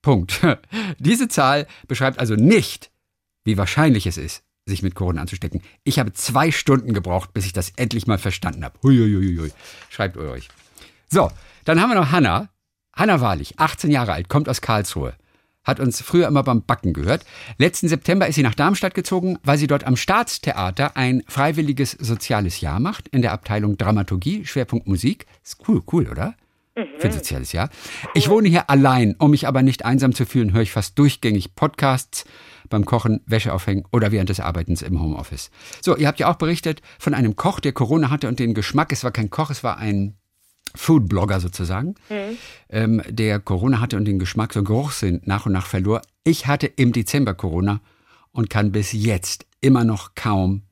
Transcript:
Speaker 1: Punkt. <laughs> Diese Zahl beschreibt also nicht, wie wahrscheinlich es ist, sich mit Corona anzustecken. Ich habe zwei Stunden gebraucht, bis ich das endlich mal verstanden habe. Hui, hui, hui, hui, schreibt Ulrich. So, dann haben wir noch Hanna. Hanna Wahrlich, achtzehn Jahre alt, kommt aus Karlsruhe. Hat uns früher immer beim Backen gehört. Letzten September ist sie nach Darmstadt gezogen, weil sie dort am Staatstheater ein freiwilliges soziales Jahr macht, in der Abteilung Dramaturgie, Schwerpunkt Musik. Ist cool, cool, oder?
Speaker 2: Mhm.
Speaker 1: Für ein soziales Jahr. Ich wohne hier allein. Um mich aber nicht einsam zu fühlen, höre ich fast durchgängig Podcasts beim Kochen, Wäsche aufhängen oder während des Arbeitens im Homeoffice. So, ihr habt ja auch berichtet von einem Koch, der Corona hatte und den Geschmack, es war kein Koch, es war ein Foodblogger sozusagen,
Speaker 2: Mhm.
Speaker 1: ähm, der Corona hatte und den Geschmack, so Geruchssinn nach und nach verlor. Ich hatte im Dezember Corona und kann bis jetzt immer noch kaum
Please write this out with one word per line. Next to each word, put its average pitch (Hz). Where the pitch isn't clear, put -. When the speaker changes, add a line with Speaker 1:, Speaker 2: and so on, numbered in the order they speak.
Speaker 1:
Punkt. 101
<laughs> 202
Diese 233
Zahl 143
beschreibt 131
also 110
nicht, 151
wie 107
wahrscheinlich 101
es 80
ist, -
sich 98
mit 95
Corona 87
anzustecken. 87
Ich 143
habe 104
zwei 151
Stunden 131
gebraucht, 90
bis 95
ich 92
das 90
endlich 117
mal 104
verstanden 90
habe. -
Hui, 135
hui, 107
hui, 95
hui, 80
schreibt 92
Ulrich. 65
So, 156
dann 165
haben 240
wir 220
noch 151
Hanna. 139
Hanna 180
Wahrlich, 92
achtzehn 156
Jahre 123
alt, 85
kommt 147
aus 127
Karlsruhe. 95
Hat 135
uns 127
früher 175
immer 139
beim 120
Backen -
gehört. 82
Letzten 175
September 185
ist 127
sie -
nach -
Darmstadt 185
gezogen, 185
weil 143
sie 147
dort 143
am 131
Staatstheater 143
ein 127
freiwilliges 143
soziales 110
Jahr 80
macht, 175
in 131
der 104
Abteilung 104
Dramaturgie, 104
Schwerpunkt -
Musik. 117
Ist -
cool, -
cool, 165
oder? 117
Speaker 2:
Mhm. -
Speaker 1:
Für -
ein 82
soziales 67
Jahr. 95
Ich 143
wohne 208
hier 165
allein. 131
Um 151
mich 143
aber 131
nicht 131
einsam 127
zu 127
fühlen, 110
höre 113
ich 104
fast -
durchgängig 120
Podcasts -
beim 104
Kochen, 110
Wäsche 110
aufhängen 95
oder 110
während 95
des 90
Arbeitens 85
im 85
Homeoffice. -
So, -
ihr 147
habt 151
ja 135
auch 165
berichtet 160
von 143
einem 113
Koch, -
der 139
Corona 135
hatte 139
und 120
den 117
Geschmack, 135
es 131
war 123
kein 110
Koch, 151
es -
war 113
ein 101
Foodblogger 101
sozusagen, 92
Speaker 2:
Mhm. 214
Speaker 1:
ähm, 110
der 107
Corona 107
hatte 120
und 107
den 98
Geschmack, 101
so 101
Geruchssinn 107
nach 101
und 104
nach 92
verlor. 101
Ich 160
hatte 143
im 120
Dezember 120
Corona 95
und 113
kann 104
bis 101
jetzt 104
immer 131
noch 110
kaum 98